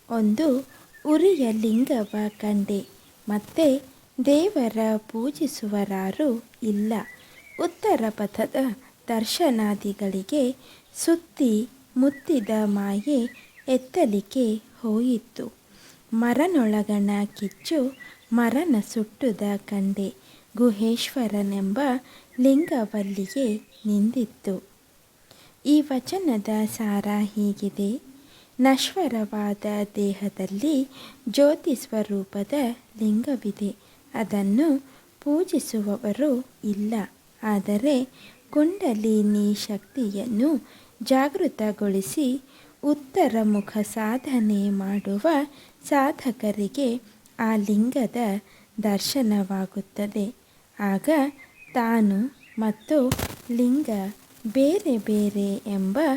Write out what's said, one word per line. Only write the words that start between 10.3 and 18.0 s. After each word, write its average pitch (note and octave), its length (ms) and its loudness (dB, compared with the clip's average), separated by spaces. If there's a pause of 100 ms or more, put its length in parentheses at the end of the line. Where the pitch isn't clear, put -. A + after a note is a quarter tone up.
ಸುತ್ತಿ B3 720 0 (280)
ಮುತ್ತಿದ C#4 520 0 (160)
ಮಾಯೆ G3+ 560 0 (480)
ಎತ್ತಲಿಕ್ಕೆ B3+ 960 0 (180)
ಹೋಯಿತು. A#3 720 -2 (640)
ಮರನೊಳಗಣ A3+ 960 2 (140)
ಕಿಚ್ಚು B3+ 720 -4 (360)